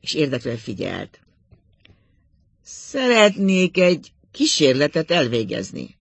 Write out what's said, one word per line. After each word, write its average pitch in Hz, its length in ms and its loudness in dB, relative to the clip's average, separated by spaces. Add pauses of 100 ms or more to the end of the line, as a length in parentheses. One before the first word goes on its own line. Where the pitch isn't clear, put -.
és - 120 -10
érdeklően 123 440 -4
figyelt. 92 640 -10 (1400)
Szeretnék 208 1120 0
egy 180 340 2 (200)
kísérletet 147 800 0
elvégezni 120 880 -4